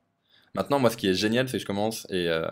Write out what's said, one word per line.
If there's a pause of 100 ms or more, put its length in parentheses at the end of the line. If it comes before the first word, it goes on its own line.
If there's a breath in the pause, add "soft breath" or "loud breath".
(540 soft breath)
Maintenant,
moi,
ce
qui
est
génial,
c'est
que
je
commence,
et,
euh,